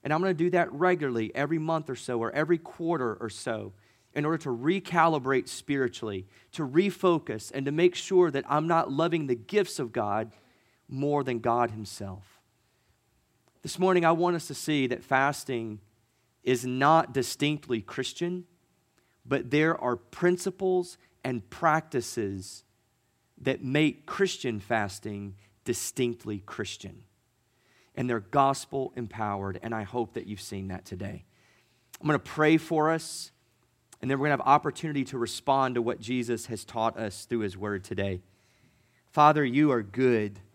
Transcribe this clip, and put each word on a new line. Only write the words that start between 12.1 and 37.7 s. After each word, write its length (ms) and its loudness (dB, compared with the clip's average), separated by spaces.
This 180 -10
morning, 240 4
I 80 6
want 240 2
us 120 -6
to 60 -10
see 340 0
that 160 -4
fasting 760 0
is 220 2
not 480 4
distinctly 680 -2
Christian, 640 -6
but 260 -2
there 280 4
are 160 0
principles 1000 0
and 260 -6
practices 1160 -2
that 240 -2
make 420 0
Christian 540 -2
fasting 760 -4
distinctly 760 -2
Christian. 640 -12
And 140 -4
they're 100 0
gospel 760 0
empowered, 680 -6
and 100 -6
I 100 -4
hope 320 -6
that 120 -8
you've 140 -10
seen 260 -10
that 160 -10
today. 400 -10
I'm 60 -2
gonna 120 2
pray 380 4
for 340 2
us, 400 -6
and 100 -2
then 80 0
we're 60 0
gonna 80 4
have 140 0
opportunity 580 2
to 120 -8
respond 580 0
to 60 2
what 200 -2
Jesus 460 -4
has 180 -8
taught 320 -2
us 260 -8
through 160 -4
his 160 -4
word 300 -6